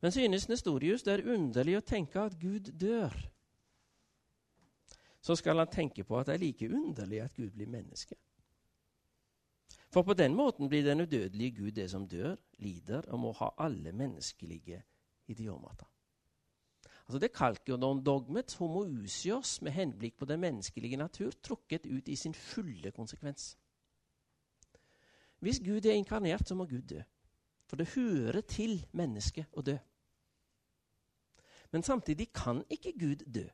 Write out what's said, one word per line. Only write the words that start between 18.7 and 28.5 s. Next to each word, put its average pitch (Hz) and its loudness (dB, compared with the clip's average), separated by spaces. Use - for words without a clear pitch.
med 143 -2
henblikk 117 -2
på 139 -6
den 156 0
menneskelige 127 -2
natur 175 -4
trukket - -6
ut 131 -4
i 143 -4
sin 160 -4
fulle 104 -6
konsekvens. - -10
Hvis 240 2
Gud 208 0
er 214 8
inkarnert, 202 2
så 185 -2
må 185 -2
Gud 131 -6
dø. 76 -8
For - -8
det 165 -2
hører 180 2
til 214 0